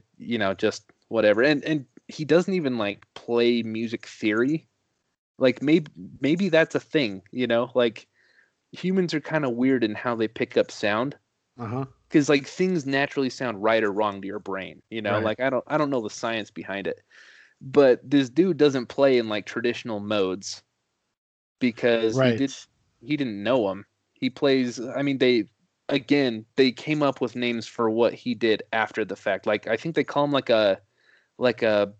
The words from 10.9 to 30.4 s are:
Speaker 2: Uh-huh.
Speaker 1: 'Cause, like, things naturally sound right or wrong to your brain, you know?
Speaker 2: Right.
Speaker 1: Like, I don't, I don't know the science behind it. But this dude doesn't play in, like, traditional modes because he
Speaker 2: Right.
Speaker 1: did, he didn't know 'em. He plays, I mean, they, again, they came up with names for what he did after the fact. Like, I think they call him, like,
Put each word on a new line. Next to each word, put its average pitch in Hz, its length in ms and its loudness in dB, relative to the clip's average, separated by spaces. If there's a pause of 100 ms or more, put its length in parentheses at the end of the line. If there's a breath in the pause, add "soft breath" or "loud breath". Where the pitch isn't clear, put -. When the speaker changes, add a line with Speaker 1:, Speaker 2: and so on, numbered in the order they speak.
Speaker 2:
Uh-huh. 120 260 -8 (240)
Speaker 1:
'Cause, 151 200 4
like, 143 180 2
things 180 380 -2
naturally 139 440 -2
sound 117 340 -6
right 110 200 2
or 101 80 0
wrong 101 300 -2
to 98 60 -10
your 101 120 -8
brain, 92 500 -10
you 110 120 -8
know? 101 140 -2
Speaker 2:
Right. 107 80 0
Speaker 1:
Like, 107 160 -2
I 131 100 -2
don't, 127 180 -2
I 151 100 -2
don't 147 120 0
know 131 120 -2
the 107 80 -6
science 113 420 -6
behind 95 360 -8
it. - 140 -6 (600 soft breath)
But 135 480 4
this 139 200 2
dude 160 280 2
doesn't 135 300 2
play 135 300 4
in, 113 120 0
like, 104 160 -4
traditional 117 540 -6
modes 101 640 -4 (960)
because 117 560 0
he 131 40 0
Speaker 2:
Right. 123 180 4
Speaker 1:
did, 135 160 -2 (480)
he 143 160 -4
didn't 113 240 -6
know 110 280 2
'em. 98 160 -8 (280)
He - 160 -4
plays, 131 500 0
I 123 220 -6
mean, 139 160 -2
they, 127 280 4 (440)
again, 135 560 0 (100)
they 135 160 4
came 151 320 -4
up 135 180 0
with 123 140 -4
names 120 320 -4
for 113 220 -2
what 113 240 2
he 123 220 -6
did 110 280 2 (100)
after 110 320 -2
the 98 100 -8
fact. 95 320 -4
Like, 107 200 0
I 113 100 0
think 165 180 -8
they 147 80 2
call 147 220 -2
him, 143 60 -2
like, 135 180 0